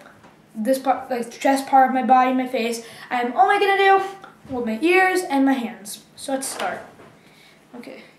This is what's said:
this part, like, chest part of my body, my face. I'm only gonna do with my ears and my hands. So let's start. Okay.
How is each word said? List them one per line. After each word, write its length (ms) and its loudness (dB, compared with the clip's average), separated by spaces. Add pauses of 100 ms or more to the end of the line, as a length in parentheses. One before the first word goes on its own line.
(540)
this 240 -2
part, 320 -4
like, 300 -6
chest 280 0
part 200 6
of 80 -2
my 80 0
body, 300 4
my 160 -2
face. 360 -4 (240)
I'm 280 -4
only 200 4
gonna 200 2
do 240 4 (520)
with 120 -4
my 160 -4
ears 400 2
and 240 0
my 80 4
hands. 500 -10 (140)
So 160 -8
let's 140 -6
start. 340 -8 (960)
Okay. 280 -18 (160)